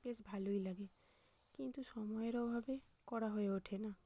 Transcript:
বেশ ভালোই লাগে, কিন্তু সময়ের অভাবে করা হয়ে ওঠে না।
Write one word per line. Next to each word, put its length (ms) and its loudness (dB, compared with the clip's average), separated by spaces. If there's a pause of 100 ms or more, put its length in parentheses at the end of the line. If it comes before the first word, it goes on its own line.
বেশ 220 -2
ভালোই 360 2
লাগে, 280 -2 (640)
কিন্তু 320 -4
সময়ের 540 -2
অভাবে 380 2 (300)
করা 240 2
হয়ে 220 4
ওঠে 260 0
না। 140 -2 (140)